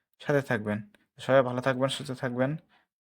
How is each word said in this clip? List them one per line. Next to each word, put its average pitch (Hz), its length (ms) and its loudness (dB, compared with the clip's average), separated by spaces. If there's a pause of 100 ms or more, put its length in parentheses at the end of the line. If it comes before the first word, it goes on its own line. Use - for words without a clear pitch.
(220)
সাথে 143 200 2
থাকবেন। 107 360 -2 (420)
সবাই 135 220 6
ভালো 123 200 0
থাকবেন, 131 280 0
সুস্থ - 240 -8
থাকবেন। 127 380 -2 (500)